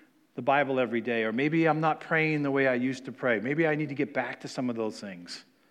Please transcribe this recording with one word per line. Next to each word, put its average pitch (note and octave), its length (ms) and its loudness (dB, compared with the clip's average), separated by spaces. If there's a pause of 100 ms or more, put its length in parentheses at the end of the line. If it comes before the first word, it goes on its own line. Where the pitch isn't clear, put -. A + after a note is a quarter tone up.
(360)
the C3+ 80 -8
Bible C3+ 360 2
every A#2+ 220 0
day, A#2 220 0
or A2 100 0
maybe D3+ 320 2
I'm D#3 160 2
not D#3 180 0
praying D#3 440 0
the C#3 80 0
way C3+ 140 2
I C3 100 4
used C3 300 -2
to B2 60 -10
pray. A#2 300 0
Maybe D3 260 0
I D3+ 80 2
need D3+ 140 -2
to C#3 60 -8
get C3+ 180 -2
back B2+ 280 -4
to D3 60 -10
some C3 220 -4
of A#2 60 -2
those A2 240 -4
things." F2+ 460 -14 (260)